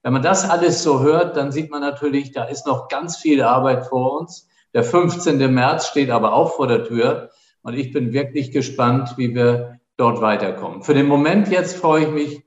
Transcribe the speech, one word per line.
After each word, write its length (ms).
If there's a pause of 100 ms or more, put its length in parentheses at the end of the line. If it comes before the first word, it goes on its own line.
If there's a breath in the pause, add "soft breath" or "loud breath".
Wenn 120
man 100
das 260
alles 320
so 200
hört, 360
dann 140
sieht 180
man 120
natürlich, 500
da 140
ist 200
noch 220
ganz 300
viel 260
Arbeit 420
vor 340
uns. 300 (240)
Der 100
fünfzehnte 680
März 400
steht 200
aber 240
auch 220
vor 100
der 200
Tür. 440 (320 loud breath)
Und 160
ich 160
bin 180
wirklich 400
gespannt, 680
wie 180
wir 440 (180)
dort 220
weiterkommen. 640
Für 140
den 100
Moment 440
jetzt 280
freue 280
ich 40
mich 380